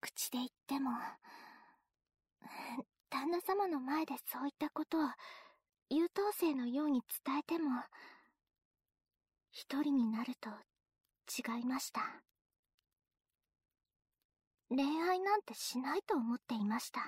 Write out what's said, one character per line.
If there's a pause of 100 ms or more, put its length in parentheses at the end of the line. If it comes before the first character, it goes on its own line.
口
で
言
っ (180)
て
も、 (2250)
旦
那
様
の
前
で (100)
そ
う
い
っ
た
こ
と
を (840)
優
等
生
の
よ
う
に (200)
伝
え
て
も、 (1900)
一
人
に
な
る
と (840)
違
い
ま
し
た。 (2750)
恋
愛
な
ん
て
し
な
い
と
思
っ
て
い
ま
し
た。